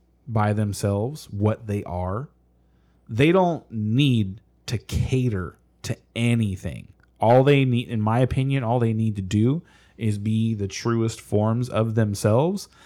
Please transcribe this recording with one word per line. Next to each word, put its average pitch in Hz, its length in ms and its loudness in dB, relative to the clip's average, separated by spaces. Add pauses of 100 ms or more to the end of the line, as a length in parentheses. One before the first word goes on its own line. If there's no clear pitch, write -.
(280)
by 107 240 0
themselves, 104 800 -2
what 107 360 0
they 104 180 -4
are. 92 440 -6 (800)
They 131 240 4
don't 175 380 2
need 110 680 0 (260)
to 110 120 -6
cater 123 760 -4 (260)
to - 140 -8 (200)
anything. 110 720 -2 (320)
All 123 240 6
they 139 200 6
need, 123 240 0
in 110 120 -4
my 110 200 0
opinion, 131 440 0
all 117 140 0
they 113 140 2
need 110 240 -2
to 98 60 -6
do 110 400 0 (340)
is 107 220 -2
be 110 360 -2
the 101 140 -6
truest 113 520 -2
forms 113 480 0
of 110 260 -2
themselves, 113 720 0 (180)